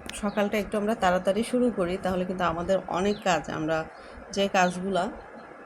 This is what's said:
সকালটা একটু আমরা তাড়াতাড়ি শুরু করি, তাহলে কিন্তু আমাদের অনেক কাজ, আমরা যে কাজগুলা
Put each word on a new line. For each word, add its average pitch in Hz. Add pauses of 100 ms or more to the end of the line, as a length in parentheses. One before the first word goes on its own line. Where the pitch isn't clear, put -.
(140)
সকালটা 208
একটু 196
আমরা 208
তাড়াতাড়ি 190
শুরু 247
করি, 185
তাহলে 185
কিন্তু 185
আমাদের 175
অনেক 202
কাজ, -
আমরা 160 (460)
যে 196
কাজগুলা 185 (560)